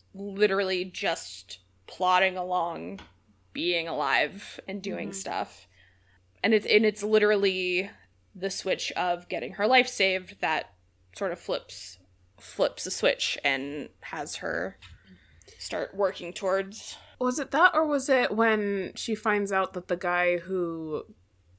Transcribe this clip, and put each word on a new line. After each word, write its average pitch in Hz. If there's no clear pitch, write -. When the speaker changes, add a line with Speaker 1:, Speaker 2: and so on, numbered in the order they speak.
Speaker 1:
literally 196
just -
plodding 185
along, 180
being 165
alive 143
and 196
doing 170
Speaker 2:
Mm-hmm. 180
Speaker 1:
stuff. -
And 220
it's, 214
and 214
it's 214
literally 202
the 190
switch -
of 175
getting 180
her 202
life 247
saved 190
that 160
sort 190
of 180
flips, -
flips -
a 185
switch -
and 139
has -
her 170
start -
working 185
towards 190
Speaker 2:
Was 247
it 277
that, 339
or 320
was 285
it 254
when 214
she -
finds 208
out 190
that 180
the 175
guy 175
who 165